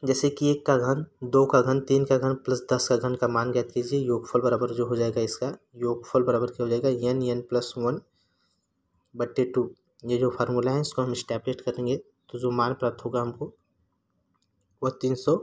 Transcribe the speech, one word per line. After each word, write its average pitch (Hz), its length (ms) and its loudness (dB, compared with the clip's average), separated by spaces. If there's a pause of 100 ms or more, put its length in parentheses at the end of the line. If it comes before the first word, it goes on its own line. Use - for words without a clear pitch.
जैसे 135 260 2
कि 143 200 0
एक 143 140 -2
का 139 120 6
घन, 135 280 0 (200)
दो 135 200 4
का 135 160 6
घन, 131 200 2
तीन 135 240 2
का 135 120 4
घन 131 180 0
प्लस 127 360 -4
दस 123 160 0
का 131 100 4
घन 123 180 0
का 123 140 0
मान 117 220 0
ज्ञात 120 200 -2
कीजिए। 127 300 -2
योगफल 120 400 0
बराबर 120 320 2
जो 120 120 0
हो 117 100 -2
जाएगा 117 280 0
इसका, 127 320 -6 (220)
योगफल 120 460 0
बराबर 120 240 2
क्या 120 180 -6
हो 117 40 -4
जाएगा? 120 200 0
एन, 127 340 0
एन 123 200 -2
प्लस 120 340 -4
वन 127 240 -2 (1120)
बटे 120 320 0
टू, 123 220 0 (340)
ये 120 140 0
जो 127 140 2
फार्मूला 123 400 0
है 143 100 0
इसको 151 200 -4
हम 127 100 -2
एस्टैब्लिश 120 500 -6
करेंगे, 123 360 -4
तो - 420 -16
जो 123 140 0
मान 120 220 2
प्राप्त 117 300 -4
होगा 120 160 -2
हमको 120 320 -6 (1300)
वह 131 80 0 (120)
तीन 131 160 0
सौ - 260 2